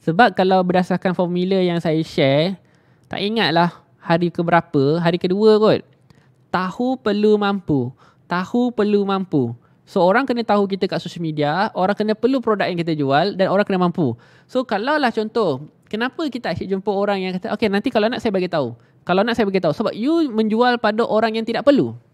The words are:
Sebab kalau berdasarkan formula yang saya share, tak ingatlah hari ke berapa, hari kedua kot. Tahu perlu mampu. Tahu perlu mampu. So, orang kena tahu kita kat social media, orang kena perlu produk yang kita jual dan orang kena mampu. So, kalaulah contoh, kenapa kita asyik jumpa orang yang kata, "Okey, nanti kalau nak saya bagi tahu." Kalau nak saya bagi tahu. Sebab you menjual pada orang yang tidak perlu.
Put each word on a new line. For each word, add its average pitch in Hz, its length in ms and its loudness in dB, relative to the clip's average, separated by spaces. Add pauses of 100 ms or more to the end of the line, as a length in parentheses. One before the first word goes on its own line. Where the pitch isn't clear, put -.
Sebab 190 320 2
kalau 190 320 2
berdasarkan 180 480 0
formula 180 480 0
yang 175 160 0
saya 160 240 0
share, 156 560 0 (480)
tak - 160 -8
ingatlah 175 480 0 (320)
hari 170 320 0
ke 175 80 -4
berapa, 165 560 2
hari 170 240 0
kedua 208 400 4
kot. 185 240 2 (640)
Tahu 214 480 -4
perlu 208 400 2
mampu. 185 560 -2 (320)
Tahu 240 480 -2
perlu 202 320 2
mampu. 170 480 -2 (360)
So, 180 160 2
orang 220 160 4
kena 240 240 -2
tahu 208 240 2
kita 196 160 -2
kat 156 160 -4
social - 160 -12
media, 156 560 -2
orang 190 240 0
kena 214 160 0
perlu 254 240 0
produk 202 320 0
yang 175 80 -4
kita 165 160 -2
jual 147 400 2
dan 180 160 0
orang 202 160 2
kena 185 160 0
mampu. 165 320 0 (320)
So, 254 160 -4
kalaulah 254 480 0
contoh, 208 560 -2 (240)
kenapa 240 400 -4
kita 214 240 -6
asyik 190 240 -4
jumpa 202 160 -4
orang 196 320 -2
yang 185 80 -4
kata, 185 240 -6
"Okey, 226 80 0
nanti 202 240 0
kalau 214 160 2
nak 240 160 -4
saya 226 80 0
bagi 185 160 -2
tahu." 135 300 -2 (260)
Kalau 180 240 0
nak 226 80 -2
saya 214 140 0
bagi 190 100 -2
tahu. 165 160 0
Sebab - 220 -4
you 294 340 0
menjual 220 480 0
pada 214 240 0
orang 220 320 0
yang 226 80 -4
tidak 220 240 -2
perlu. 151 300 2 (180)